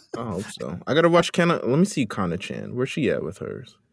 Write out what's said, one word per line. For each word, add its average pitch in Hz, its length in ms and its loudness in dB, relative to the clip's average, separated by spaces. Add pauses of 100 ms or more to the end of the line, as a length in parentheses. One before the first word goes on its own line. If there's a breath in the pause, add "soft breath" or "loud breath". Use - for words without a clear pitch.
(160)
I 233 80 -6
hope 107 200 -4
so. - 420 -10
I 117 80 -2
gotta 165 160 6
watch 175 220 4
Kana. 170 320 2
Let 131 160 4
me 190 60 8
see 147 200 0
Kana 90 320 -2
Chan. 53 380 -8
Where's 123 140 -2
she 131 200 0
at 67 140 0
with 76 160 -8
hers? - 360 -12 (180)